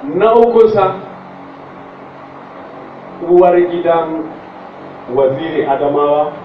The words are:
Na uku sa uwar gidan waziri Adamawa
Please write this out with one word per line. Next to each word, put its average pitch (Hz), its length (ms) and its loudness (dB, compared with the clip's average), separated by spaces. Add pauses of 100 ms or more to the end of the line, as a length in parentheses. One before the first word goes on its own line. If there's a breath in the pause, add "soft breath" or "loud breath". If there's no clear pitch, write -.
(180)
Na 220 160 4
uku 226 360 6
sa 190 240 0 (2250)
uwar 180 260 6
gidan 170 520 0 (1040)
waziri 139 520 0
Adamawa 147 680 0 (120)